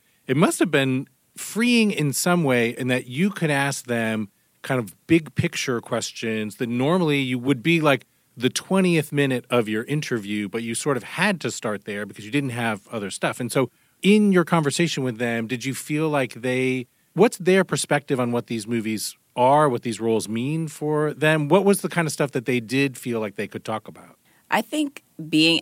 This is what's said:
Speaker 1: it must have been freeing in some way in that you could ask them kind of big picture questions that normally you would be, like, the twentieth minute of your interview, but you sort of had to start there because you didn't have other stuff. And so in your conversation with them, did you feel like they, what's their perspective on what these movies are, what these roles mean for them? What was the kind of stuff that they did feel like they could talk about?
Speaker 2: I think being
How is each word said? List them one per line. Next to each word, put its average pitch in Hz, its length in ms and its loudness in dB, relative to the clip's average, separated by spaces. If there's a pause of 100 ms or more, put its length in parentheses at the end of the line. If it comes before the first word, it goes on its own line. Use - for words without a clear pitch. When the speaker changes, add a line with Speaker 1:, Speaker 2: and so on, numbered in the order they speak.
(260)
Speaker 1:
it 135 100 0
must 208 220 4
have 208 120 0
been 135 380 0 (280)
freeing 226 540 2
in 147 220 0
some 175 320 2
way 123 320 4
in 127 120 -4
that 127 180 0
you 156 240 0
could 165 200 -2
ask 139 360 -2
them 110 420 -2 (340)
kind 131 160 -2
of 104 160 -6 (120)
big 160 280 2
picture 131 460 -2
questions 110 760 -4
that 123 120 -4
normally 143 520 2
you 127 180 -2
would 123 240 0
be, 165 180 2
like, 143 240 2 (320)
the 123 140 0
twentieth 175 600 2
minute 135 380 0
of 120 180 2
your 107 160 -2
interview, 104 640 -4
but 113 140 -6
you 117 120 -6
sort 143 220 -2
of 190 60 -4
had 185 380 -2
to 123 100 -4
start 104 360 -6
there 104 200 -6
because 101 180 -16
you 107 60 -14
didn't 139 200 0
have 113 380 -4
other 101 220 -8
stuff. - 300 -4
And 123 100 -6
so 131 180 2 (340)
in 208 280 6
your 180 140 4
conversation 156 580 0
with 120 160 -4
them, 117 300 -2
did 120 160 -6
you 135 100 -4
feel 151 340 -4
like 139 260 -2
they, 127 520 -2 (280)
what's 208 240 4
their 185 260 4
perspective 143 560 0
on 120 100 0
what 120 160 -2
these 110 200 -6
movies 110 500 -4 (180)
are, 143 340 6
what 120 140 -2
these 110 180 -6
roles 110 280 0
mean 143 400 -4
for 151 460 -2
them? 151 340 2
What 190 160 6
was 202 160 4
the 180 80 -4
kind 165 180 -2
of 143 60 -4
stuff 139 200 -2
that 123 120 -4
they 123 160 0
did 131 360 0
feel 117 240 -6
like 101 140 -6
they 104 140 -6
could - 160 -12
talk 110 240 -6
about? 78 280 -20 (360)
Speaker 2:
I 214 100 4
think 294 400 -6 (260)
being 160 340 4